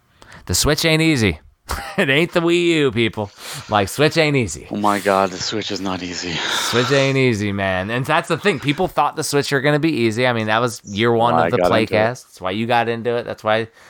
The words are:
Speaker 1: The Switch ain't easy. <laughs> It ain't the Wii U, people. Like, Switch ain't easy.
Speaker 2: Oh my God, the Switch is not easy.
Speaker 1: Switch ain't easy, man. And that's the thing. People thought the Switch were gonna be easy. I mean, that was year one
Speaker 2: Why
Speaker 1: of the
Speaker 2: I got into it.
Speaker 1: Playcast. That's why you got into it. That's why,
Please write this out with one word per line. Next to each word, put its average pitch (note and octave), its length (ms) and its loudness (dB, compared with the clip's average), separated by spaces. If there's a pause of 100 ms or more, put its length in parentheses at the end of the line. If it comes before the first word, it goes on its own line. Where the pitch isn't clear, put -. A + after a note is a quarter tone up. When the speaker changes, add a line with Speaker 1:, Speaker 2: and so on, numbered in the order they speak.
(460)
Speaker 1:
The F2+ 80 -4
Switch D3+ 300 0
ain't D#3 180 4
easy. A#2+ 380 2 (280)
<laughs> - 120 -8 (180)
It F#3 100 2
ain't D3 240 2
the F3 80 0
Wii E3+ 240 2 (120)
U, C#3 160 2
people. G#2+ 380 -2 (380)
Like, G#2 200 0
Switch D#3 280 0
ain't D3+ 180 2
easy. A2 360 -2
Speaker 2:
Oh A2+ 60 -6
my G2+ 240 0
God, G2 300 2
the F#2 60 -10
Switch G2+ 340 -6
is G2 100 -6
not F#2 220 -6
easy. F2 300 -8
Speaker 1:
Switch - 580 -2
ain't C3+ 280 2
easy, G#2+ 340 2
man. F#2+ 380 -2
And B2 160 -4
that's D#3+ 220 0
the D#3+ 100 -2
thing. G3 200 -2
People D3 300 -2
thought D3 280 -2
the D#3 80 -4
Switch C#3+ 280 0
were C#3 80 2
gonna D3 180 2
be D#3 140 0
easy. A#2 340 0
I B2+ 60 2
mean, A2 140 -2
that G#2+ 140 2
was A#2+ 240 -4
year G#2 280 0
one A#2 220 2
Speaker 2:
Why E2 120 4
Speaker 1:
of F2 40 0
the - 80 2
Speaker 2:
I - 20 0
got F2 60 4
into A2 160 4
it. G#2+ 80 -2
Speaker 1:
Playcast. A2 340 0
That's - 160 -20
why F#2 120 -4
you A2 140 -2
got A#2 220 2
into A#2 280 -2
it. A#2 80 -4
That's G#2 200 -10
why, A2 240 0 (220)